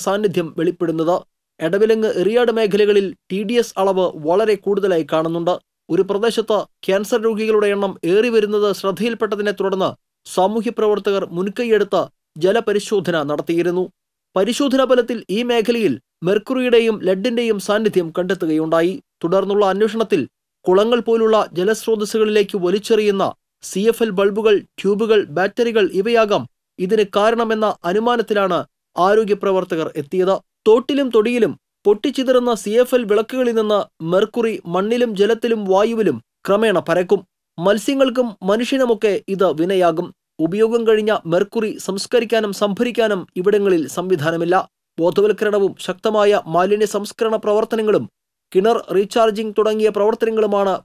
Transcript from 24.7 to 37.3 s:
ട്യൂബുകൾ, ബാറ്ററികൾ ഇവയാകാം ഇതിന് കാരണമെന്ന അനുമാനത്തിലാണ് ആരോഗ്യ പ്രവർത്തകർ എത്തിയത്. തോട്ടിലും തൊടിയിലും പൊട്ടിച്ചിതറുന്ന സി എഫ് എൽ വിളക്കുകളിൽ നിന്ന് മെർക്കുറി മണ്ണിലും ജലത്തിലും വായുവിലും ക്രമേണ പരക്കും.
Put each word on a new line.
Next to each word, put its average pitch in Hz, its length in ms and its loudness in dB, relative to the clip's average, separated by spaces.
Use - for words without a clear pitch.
ട്യൂബുകൾ, 208 400 2
ബാറ്ററികൾ 214 500 0
ഇവയാകാം 214 440 2
ഇതിന് 208 240 0
കാരണമെന്ന 220 520 0
അനുമാനത്തിലാണ് 208 720 0
ആരോഗ്യ 202 480 2
പ്രവർത്തകർ 180 440 -2
എത്തിയത്. 185 320 -2
തോട്ടിലും 262 420 2
തൊടിയിലും 220 440 2
പൊട്ടിച്ചിതറുന്ന 247 640 0
സി 208 180 -4
എഫ് 240 160 0
എൽ 247 140 0
വിളക്കുകളിൽ 233 480 0
നിന്ന് 208 200 0
മെർക്കുറി 220 420 0
മണ്ണിലും 226 360 0
ജലത്തിലും 226 400 0
വായുവിലും 208 460 2
ക്രമേണ 202 300 2
പരക്കും. 180 320 2